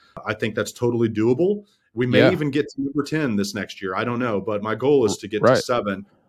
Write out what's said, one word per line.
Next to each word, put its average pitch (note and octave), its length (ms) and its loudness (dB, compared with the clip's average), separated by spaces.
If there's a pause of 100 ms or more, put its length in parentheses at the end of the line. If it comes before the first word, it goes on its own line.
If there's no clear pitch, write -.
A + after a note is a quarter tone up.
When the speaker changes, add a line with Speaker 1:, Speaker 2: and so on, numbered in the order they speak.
(260)
Speaker 1:
I A2 80 -4
think G#2+ 220 -4
that's G#2+ 180 -4
totally A#2+ 340 0
doable. C3+ 560 0 (300)
We B2 140 -2
may - 120 4
Speaker 2:
Yeah. C3 140 6
Speaker 1:
even D3 180 -2
get D3 240 -2
to - 60 -6
number D3 220 -2
ten C#3+ 340 -2
this G2+ 180 -2
next F#2+ 260 -8
year. F#2+ 140 -4
I G#2+ 80 -2
don't A#2+ 160 -2
know, A2 220 -2
but G#2 220 -4
my A2 120 -2
goal B2+ 300 4
is G2+ 140 2
to G2+ 100 -10
get G#2 120 -2
Speaker 2:
Right. A#2+ 140 6
Speaker 1:
to - 60 2
seven. G2+ 460 -2 (220)